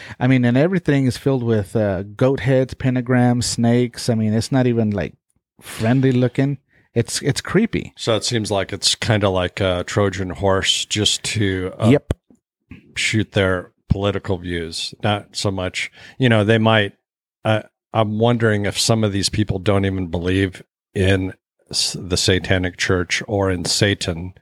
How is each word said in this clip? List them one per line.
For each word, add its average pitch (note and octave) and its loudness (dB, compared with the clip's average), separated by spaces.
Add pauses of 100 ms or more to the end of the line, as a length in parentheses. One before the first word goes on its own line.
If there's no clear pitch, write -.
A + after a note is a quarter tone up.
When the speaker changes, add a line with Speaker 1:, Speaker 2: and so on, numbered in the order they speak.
(200)
Speaker 1:
I B2+ 0
mean, C3 4
and A#2+ 4
everything D3+ 2
is B2+ 0
filled C3+ 0
with, A2 0
uh, G2+ 0
goat A#2 0
heads, C3 2
pentagrams, B2 2
snakes. A#2 0
I A#2 2
mean, G#2+ 0
it's A2 -2
not C3 2
even, A2+ 2
like, G2+ -4 (480)
friendly B2+ 0
looking. B2+ 0 (380)
It's, - -2
it's - -2
creepy. - -2
Speaker 2:
So A2+ 0
it G2+ -2
seems A2 -2
like G2 -2
it's - -2
kinda G#2 0
like F#2 -2
a F2+ 0
Trojan F#2+ -2
horse F#2+ 0
just - -2
to, F#2+ -2
uh, A2+ 2
Speaker 1:
Yep. - 2 (840)
Speaker 2:
shoot - -2
their F#2 0 (180)
political G2 -2
views. F2 -8
Not G#2 -4
so G2+ -2
much, F#2 -6 (260)
you C3 2
know, A2 4
they A2 4
might, A2 2 (520)
uh, A2 2 (320)
I'm G#2+ 0
wondering A2+ 2
if F#2 -4
some A2+ 2
of G#2 2
these G2 -2
people G2 -2
don't G2 2
even F#2+ -2
believe F#2 -2 (320)
in F#2+ 2 (340)
s-, - -4
the F2+ -4
satanic F#2 0
church - -2
or G2 0
in F2+ -4
Satan, F#2 -2